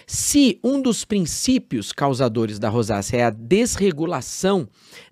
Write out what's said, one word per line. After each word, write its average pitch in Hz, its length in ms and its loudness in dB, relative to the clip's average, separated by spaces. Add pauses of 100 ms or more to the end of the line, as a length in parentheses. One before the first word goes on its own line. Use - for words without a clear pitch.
Se - 560 2
um 277 200 0
dos 240 240 0
princípios 190 840 -2
causadores 117 680 0
da 110 100 -2
rosácea 107 480 0
é 120 80 2
a 117 60 2
desregulação 170 1400 0 (440)